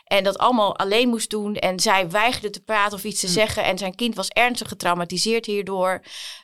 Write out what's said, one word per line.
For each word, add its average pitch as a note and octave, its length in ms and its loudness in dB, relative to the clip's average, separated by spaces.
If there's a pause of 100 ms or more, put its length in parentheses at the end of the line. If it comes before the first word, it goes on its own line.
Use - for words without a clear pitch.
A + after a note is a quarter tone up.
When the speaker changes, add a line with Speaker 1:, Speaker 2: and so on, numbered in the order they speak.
Speaker 1:
en G3 200 2
dat G3 140 0
allemaal G#3+ 400 4
alleen G#3+ 300 2
moest A3+ 220 -2
doen G#3 240 -4
en F#3 260 -2
zij F#3+ 300 2
weigerde G#3+ 400 0
te - 120 -12
praten G#3 360 0
of F#3+ 60 -10
iets G#3 160 -4
te G3 60 -2
Speaker 2:
Hmm. F3 80 0
Speaker 1:
zeggen G#3+ 300 2
en F#3 140 0
zijn F#3 160 -4
kind A#3 200 -2
was F#3+ 140 -4
ernstig A#3+ 400 0
getraumatiseerd F3+ 800 -2
hierdoor, F#3+ 560 -2 (420)